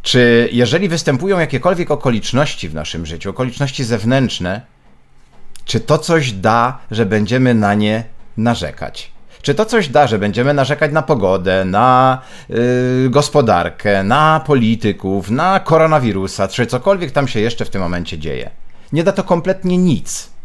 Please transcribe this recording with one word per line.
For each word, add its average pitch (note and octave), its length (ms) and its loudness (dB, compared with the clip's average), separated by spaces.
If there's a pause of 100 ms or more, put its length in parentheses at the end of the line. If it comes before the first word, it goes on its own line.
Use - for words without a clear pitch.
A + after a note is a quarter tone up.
Czy A#2+ 500 4
jeżeli C#3 380 2
występują E3+ 500 0
jakiekolwiek E3+ 520 0
okoliczności B2 800 -2
w D2+ 40 -10
naszym D#2 320 -8
życiu, E2+ 240 -10
okoliczności C3 540 -4
zewnętrzne, A2+ 800 -2 (1040)
czy A2 140 -2
to D#3 180 2
coś D3+ 340 0
da, A#2 460 0 (140)
że A2 140 0
będziemy A#2 480 2
na G#2 200 2
nie G#2+ 300 0 (340)
narzekać? - 760 -4 (300)
Czy C#3 140 0
to G#3+ 100 2
coś G#3+ 240 0
da, C#3 180 6
że A2 120 0
będziemy A#2+ 340 0
narzekać C#3+ 380 0
na D#3 100 2
pogodę, F#2+ 640 2
na, B2+ 560 4 (280)
y, B2+ 600 2
gospodarkę, G#2 920 2
na D3+ 420 4
polityków, G#2+ 840 0
na F3 300 0
koronawirusa, B2 880 2
czy A#2+ 180 -2
cokolwiek E3 460 0
tam C#3 160 0
się - 120 -2
jeszcze A#2 260 -2
w - 40 -4
tym G2 120 -4
momencie F2 360 -4
dzieje? C#2 320 -6 (440)
Nie E3 100 2
da G3 80 4
to G3 120 -4
kompletnie F3+ 540 0
nic. - 520 0 (160)